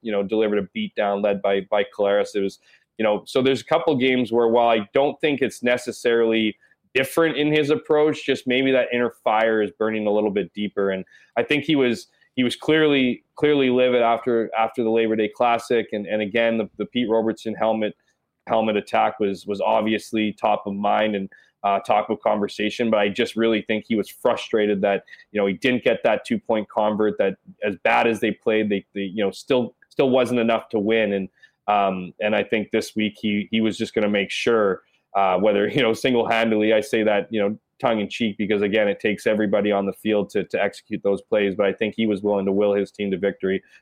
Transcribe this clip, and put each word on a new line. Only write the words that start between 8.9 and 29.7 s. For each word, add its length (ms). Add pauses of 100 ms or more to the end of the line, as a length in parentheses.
inner 180 (120)
fire 380
is 100
burning 360
a 40
little 180
bit 240
deeper. 380
And 140 (320)
I 60
think 200
he 120
was, 320 (280)
he 80
was 120
clearly, 680 (120)
clearly 340
livid 320
after, 560
after 260
the 60
Labor 260
Day 140
Classic. 640
And, 120
and 160
again, 360
the, 200
the 80
Pete 240
Robertson 460
helmet, 400 (520)
helmet 280
attack 440
was, 280
was 140
obviously 720
top 340
of 60
mind 420
and, 140 (340)
uh, 160
top 300
of 120
conversation, 680
but 100
I 80
just 280
really 260
think 260
he 80
was 140
frustrated 720
that, 220 (280)
you 80
know, 60
he 80
didn't 300
get 200
that 220
two-point 440
convert, 500
that 160 (280)
as 200
bad 240
as 120
they 120
played, 380
they, 140 (120)
they, 60
you 220
know, 80
still, 440 (140)